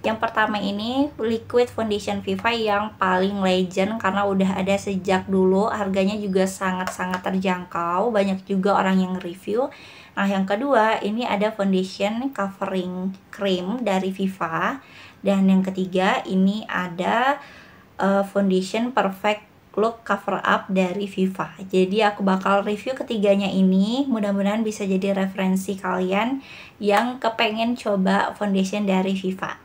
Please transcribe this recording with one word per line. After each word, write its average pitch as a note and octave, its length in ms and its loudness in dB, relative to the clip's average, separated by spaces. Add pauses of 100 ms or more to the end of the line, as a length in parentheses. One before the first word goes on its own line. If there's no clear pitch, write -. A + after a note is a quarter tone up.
Yang A3 160 -2
pertama G#3+ 400 0
ini A3+ 600 -2
liquid A#3 520 0
foundation G3+ 560 -4
Viva G3 240 0
yang G#3+ 480 -2
paling F#3+ 400 2
legend F#3 640 0
karena G3+ 240 0
udah F#3+ 240 2 (160)
ada G3 80 2
sejak F#3+ 560 -2
dulu. F#3+ 400 4
Harganya G3 480 0
juga F#3+ 280 2
sangat-sangat F#3 760 -4
terjangkau, F#3 880 -2
banyak G3 360 0
juga G3 360 2
orang F#3+ 160 4
yang F#3 160 0
nge-review. G3+ 560 -4 (440)
Nah, G3 120 0
yang G3 240 2
kedua A3 520 2
ini A3 240 -2
ada G#3 280 0
foundation G3 760 0
covering F#3+ 880 -4 (160)
cream G3 480 -2
dari F#3+ 320 0
Viva. F#3+ 640 -4 (480)
Dan G3 240 4
yang F#3+ 160 6
ketiga F#3+ 560 0
ini G3 480 2
ada, F#3+ 720 0 (560)
eh, G3 280 2
foundation G3 680 0
perfect G#3 520 0 (320)
look A3+ 240 0
cover G3+ 400 -4
up G#3+ 240 0
dari F#3+ 400 0
Viva. F#3+ 560 -4
Jadi F#3+ 400 2
aku G#3 240 2
bakal G3 400 2
review G#3+ 320 -4
ketiganya G3+ 480 2
ini, F#3+ 640 2
mudah-mudahan G3+ 560 0
bisa G#3+ 160 -4
jadi G3 320 0
referensi F#3+ 640 -2
kalian F#3+ 640 -2 (400)
yang A3+ 400 2
kepengen A3+ 560 0
coba G3 560 2
foundation G3 560 0
dari F#3+ 240 2
Viva. F#3 400 -6 (100)